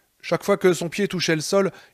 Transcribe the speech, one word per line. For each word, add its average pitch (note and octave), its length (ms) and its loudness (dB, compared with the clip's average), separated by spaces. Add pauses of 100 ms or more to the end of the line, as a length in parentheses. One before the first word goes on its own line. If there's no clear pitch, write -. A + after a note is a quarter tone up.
(220)
Chaque - 220 -4
fois G3 120 2
que F#3+ 160 4
son E3+ 160 -2
pied G3+ 200 -2
touchait E3+ 260 -2
le D#3 60 -2
sol, F#3+ 320 0 (220)